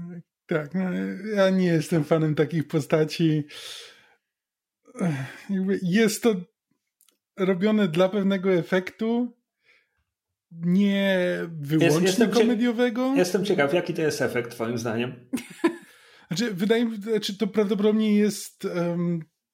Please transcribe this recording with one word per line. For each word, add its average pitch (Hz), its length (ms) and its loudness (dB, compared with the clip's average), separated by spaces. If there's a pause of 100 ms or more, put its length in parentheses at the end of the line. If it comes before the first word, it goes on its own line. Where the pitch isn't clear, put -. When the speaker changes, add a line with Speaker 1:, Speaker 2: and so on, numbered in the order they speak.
(460)
Speaker 1:
Tak, 151 280 -4
no, 190 80 -2 (540)
ja 190 140 4
nie 190 160 2
jestem 160 380 2
fanem 156 300 0
takich 151 340 0
postaci. 156 760 0 (2000)
Jakby 190 320 0
jest 208 400 2
to 226 120 2 (1040)
robione 196 520 2
dla 180 200 2
pewnego 196 440 0
efektu, 220 840 -2 (1160)
nie 190 680 0 (300)
wyłącznie 156 380 0 (140)
Speaker 2:
Jest-, - 20 2
jestem 190 300 4
cie-, 233 80 4
Speaker 1:
komediowego. 247 760 2
Speaker 2:
jestem 185 280 2
ciekaw, 147 300 2
jaki 175 200 0
to 165 80 -2
jest 147 200 0
efekt, 123 280 -2
twoim 117 280 -4
zdaniem? 117 360 -4
Speaker 1:
<laughs> - 1120 -8
Znaczy, 208 260 -4
wydaje 220 300 2
mi 226 120 -4
się, 196 60 -12
znaczy, 214 360 -4
to 220 80 -2
prawdopodobnie 214 680 2
jest, 208 480 -2
em, 175 560 -2 (340)